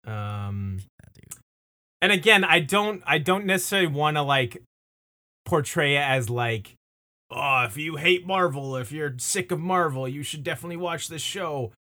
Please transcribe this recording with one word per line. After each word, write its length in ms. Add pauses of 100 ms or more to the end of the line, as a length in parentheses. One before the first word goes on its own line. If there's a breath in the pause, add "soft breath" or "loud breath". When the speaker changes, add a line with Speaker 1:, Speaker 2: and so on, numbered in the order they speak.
Speaker 1:
Um, 720 (240)
Speaker 2:
Yeah, 120
dude. 260 (600)
Speaker 1:
and 100
again, 320
I 160
don't, 460
I 120
don't 280
necessarily 420
wanna, 340
like, 400 (840)
portray 520
it 60
as, 260
like, 460 (560)
"Oh, 340
if 140
you 180
hate 300
Marvel, 500
if 160
you're 260
sick 320
of 80
Marvel, 480
you 160
should 220
definitely 320
watch 320
this 140
show." 500 (140)